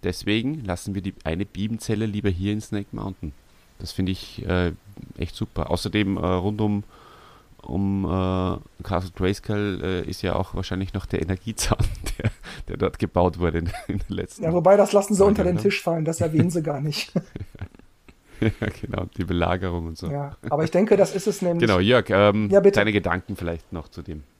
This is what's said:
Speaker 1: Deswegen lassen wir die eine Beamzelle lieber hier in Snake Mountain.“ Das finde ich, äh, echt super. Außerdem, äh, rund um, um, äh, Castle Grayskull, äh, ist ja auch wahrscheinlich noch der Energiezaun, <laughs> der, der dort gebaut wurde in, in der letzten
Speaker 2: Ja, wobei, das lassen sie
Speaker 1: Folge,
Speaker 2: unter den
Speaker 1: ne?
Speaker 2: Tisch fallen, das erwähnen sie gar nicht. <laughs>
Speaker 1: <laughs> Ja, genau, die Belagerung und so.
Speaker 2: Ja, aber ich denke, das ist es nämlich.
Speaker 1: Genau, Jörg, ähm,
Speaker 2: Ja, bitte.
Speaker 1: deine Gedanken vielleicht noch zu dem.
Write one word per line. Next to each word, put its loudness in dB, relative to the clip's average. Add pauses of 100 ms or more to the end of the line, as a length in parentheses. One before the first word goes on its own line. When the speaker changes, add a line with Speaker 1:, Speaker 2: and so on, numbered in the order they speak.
Speaker 1:
Deswegen -2
lassen -4
wir -4
die -4 (120)
eine -2
Beamzelle -4
lieber 0
hier -2
in -2
Snake -6
Mountain.“ -8 (480)
Das -10
finde 0
ich, -10
äh, 2 (460)
echt -6
super. -4
Außerdem, 0
äh, -4
rund 0
um, 0 (800)
um, 0
äh, -2
Castle -2
Grayskull, -2
äh, -8
ist -8
ja 0
auch -4
wahrscheinlich -6
noch -4
der -2
Energiezaun, -2
<laughs> 4 (340)
der, 0 (380)
der -6
dort -2
gebaut 2
wurde 2
in, -2 (180)
in -4 (100)
der -6
letzten -8
Speaker 2:
Ja, 2
wobei, 6
das 4
lassen 4
sie 2
Speaker 1:
Folge, 8
Speaker 2:
unter 2
den 2
Speaker 1:
ne? -2
Speaker 2:
Tisch 0
fallen, 0
das -2
erwähnen 4
sie -2
gar -4
nicht. -4
<laughs> 0
Speaker 1:
<laughs> -20 (1300)
Ja, -2 (140)
genau, -6 (120)
die -4
Belagerung 0
und -10
so. -8
Speaker 2:
Ja, -6 (140)
aber 0
ich -4
denke, 4
das 4
ist -2
es -4
nämlich. 0
Speaker 1:
Genau, 6
Jörg, 4
ähm, 6
Speaker 2:
Ja, 8
bitte. 6
Speaker 1:
deine 2
Gedanken 0
vielleicht -6
noch -8
zu -16
dem. -12 (160)